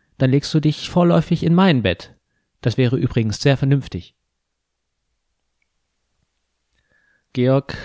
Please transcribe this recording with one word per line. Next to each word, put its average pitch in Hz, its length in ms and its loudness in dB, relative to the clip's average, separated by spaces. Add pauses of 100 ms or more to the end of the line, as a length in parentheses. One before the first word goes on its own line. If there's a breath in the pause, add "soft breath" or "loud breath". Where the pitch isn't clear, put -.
(160)
Dann 131 140 0
legst 139 240 0
du 156 60 0
dich 151 280 -2
vorläufig 170 540 0
in 170 120 2
mein 175 280 4
Bett. - 340 -4 (460)
Das 120 160 -2
wäre 127 180 2
übrigens 113 460 -2
sehr 139 160 2
vernünftig.“ 135 580 -4 (3250)
Georg 131 500 0